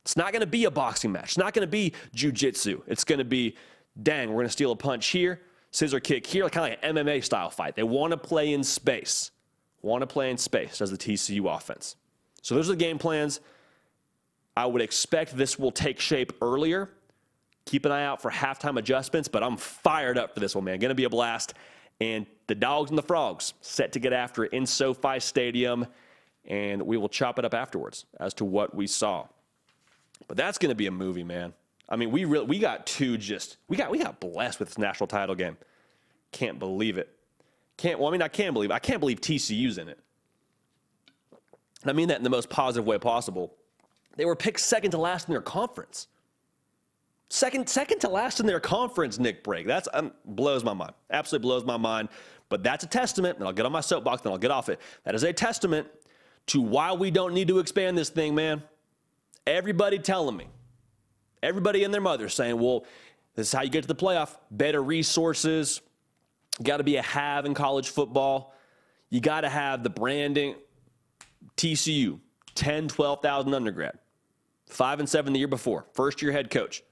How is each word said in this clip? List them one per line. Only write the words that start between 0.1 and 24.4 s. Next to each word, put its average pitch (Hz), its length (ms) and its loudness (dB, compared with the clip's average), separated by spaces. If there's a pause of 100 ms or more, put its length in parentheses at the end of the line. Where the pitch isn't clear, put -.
not 185 160 0
gonna 220 120 2
be 226 200 2
a 170 60 2
boxing 117 420 0
match. - 160 -6
It's - 80 0
not 190 160 2
gonna 196 140 2
be 190 260 0 (200)
jujitsu. 123 720 0
It's - 200 -2
gonna 139 180 2
be, 120 320 0 (480)
"Dang, 131 300 0
we're 117 80 0
gonna 117 80 0
steal 131 220 0
a 110 40 0
punch 123 320 -2
here, 180 340 0 (300)
scissor 135 300 0
kick 127 260 0
here," 185 220 2
kinda 165 180 0
like 117 120 -4
an - 40 -6
M 156 140 0
M 147 100 2
A 143 140 0
style 90 280 -2
fight. 78 280 -6
They 110 60 0
wanna 143 340 2
play 151 340 0
in 143 140 2
space. - 680 0 (500)
Wanna 123 240 0
play 131 240 0
in 123 80 -2
space - 440 -2
as 95 100 -2
the 98 60 -6
T 104 180 -2
C 101 200 -2
U 98 120 0
offense. - 480 -6 (460)
So - 140 -2
those 160 140 4
are 196 40 2
the 175 40 0
game 165 200 0
plans. 151 420 0 (1160)
I 120 80 0
would 120 160 2
expect 156 560 -2
this 135 200 0
will 131 140 0
take - 300 -2
shape 131 400 0
earlier. 160 480 0 (760)
Keep 139 220 -2
an 143 80 4
eye 143 100 0
out 143 180 -4
for 120 100 -2
halftime 139 460 -2
adjustments, 131 520 0
but 107 140 0
I'm 120 120 0
fired 135 640 0
up - 160 -2
for 107 80 -4
this 98 140 -2
one, 95 100 -2
man. 92 140 -2
Gonna 127 140 2
be 127 120 2
a 120 40 2
blast. 117 440 0 (480)
And 110 240 -2 (220)
the 104 80 0
Dogs 139 340 2
and 156 80 2
the 143 60 2
Frogs 135 580 -2
set - 320 -2
to 131 60 -4
get 127 120 2
after 123 320 -2